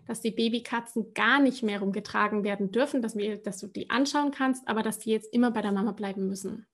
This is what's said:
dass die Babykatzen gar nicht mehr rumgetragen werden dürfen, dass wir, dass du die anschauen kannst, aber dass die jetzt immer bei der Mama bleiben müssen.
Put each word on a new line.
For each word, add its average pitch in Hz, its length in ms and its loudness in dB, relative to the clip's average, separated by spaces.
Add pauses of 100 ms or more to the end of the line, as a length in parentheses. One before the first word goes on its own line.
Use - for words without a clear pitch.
dass 233 140 -8
die 226 100 0
Babykatzen 226 840 -2
gar 233 260 4
nicht 262 240 4
mehr 202 160 0
rumgetragen 208 640 0
werden 202 280 -2
dürfen, 269 300 2
dass 220 160 -4
wir, 208 200 -2
dass 202 220 -8
du - 80 -12
die - 220 -10
anschauen 277 420 2
kannst, 262 360 0
aber 214 160 0
dass 214 160 -4
die - 100 -6
jetzt 220 240 0
immer 240 180 4
bei 226 100 -2
der 208 120 0
Mama 196 180 0
bleiben 196 360 -4
müssen. 196 460 -6